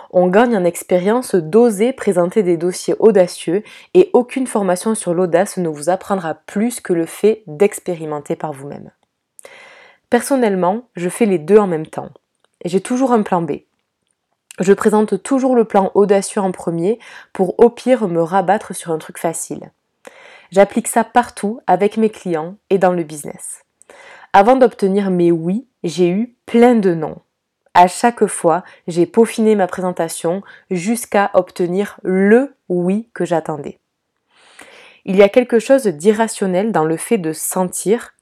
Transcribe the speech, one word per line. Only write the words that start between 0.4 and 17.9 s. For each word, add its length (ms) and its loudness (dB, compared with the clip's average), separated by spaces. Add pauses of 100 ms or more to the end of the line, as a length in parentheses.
en 60 0
expérience 720 -2
d'oser 580 2
présenter 520 -2
des 120 0
dossiers 440 -4
audacieux 640 2 (300)
et 180 6
aucune 340 0
formation 480 -2
sur 180 -4
l'audace 440 0
ne 120 -2
vous 220 -6
apprendra 440 -4
plus 460 -6
que 120 -4
le 120 0
fait 440 -2
d'expérimenter 880 -4
par 160 -8
vous-même. 400 -16 (1160)
Personnellement, 760 0 (100)
je 140 -6
fais 180 -2
les 140 0
deux 180 4
en 80 2
même 220 -6
temps. 220 -12 (540)
J'ai 160 -2
toujours 320 -2
un 100 2
plan 200 -2
B. 200 -8 (960)
Je 140 2
présente 480 0
toujours 340 0
le 80 4
plan 300 0
audacieux 480 0
en 100 -2
premier 460 -4 (340)
pour 260 -2
au 120 6
pire 360 0